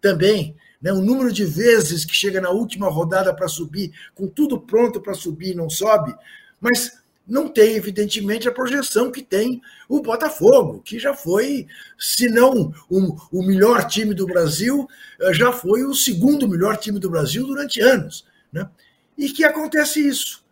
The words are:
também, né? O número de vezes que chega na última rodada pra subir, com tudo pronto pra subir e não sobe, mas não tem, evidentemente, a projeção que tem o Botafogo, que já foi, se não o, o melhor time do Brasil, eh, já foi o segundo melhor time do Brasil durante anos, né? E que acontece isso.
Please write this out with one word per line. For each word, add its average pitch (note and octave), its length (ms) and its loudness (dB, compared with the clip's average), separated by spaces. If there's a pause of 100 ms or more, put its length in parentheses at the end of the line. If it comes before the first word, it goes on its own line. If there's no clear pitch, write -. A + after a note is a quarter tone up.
também, F#3 540 2 (260)
né? F3 120 -2
O F#3+ 80 0
número B3 320 2
de G3 140 -2
vezes E3+ 580 2
que D#3+ 100 -10
chega F#3+ 280 0
na F3+ 80 -2
última G3 400 -2
rodada F3+ 420 0
pra F3+ 160 -4
subir, E3 440 -8 (220)
com G3 120 -8
tudo C#4+ 340 -2
pronto A3 400 0
pra G3 140 -8
subir E3+ 380 -8
e - 20 -6
não E3 160 -6
sobe, E3 440 2 (460)
mas A#3+ 380 -2 (280)
não C4+ 220 -2
tem, A3 260 6
evidentemente, G#3 720 -4
a B3 60 0
projeção B3 580 -2
que C#4 120 -12
tem A#3+ 400 -2 (260)
o C#4+ 140 0
Botafogo, A3+ 800 2
que A3+ 160 -12
já C4+ 160 -4
foi, A#3 520 -2 (320)
se - 300 0
não A#3 420 4 (200)
o, F3+ 260 0 (160)
o F#3 100 -2
melhor G3 440 4
time G#3 260 -2
do F#3 140 -4
Brasil, F3+ 600 0 (360)
eh, F#3 100 2
já A#3 180 2
foi A#3 340 0
o C#4 100 -4
segundo C4 520 2
melhor G3 300 0
time G#3 220 -6
do F#3 100 -4
Brasil E3 380 -2
durante C#4 340 -6
anos, A3+ 460 2 (260)
né? F#3+ 160 -8 (480)
E C#4 140 -4
que D4+ 120 -2
acontece D#4 640 0
isso. - 460 -6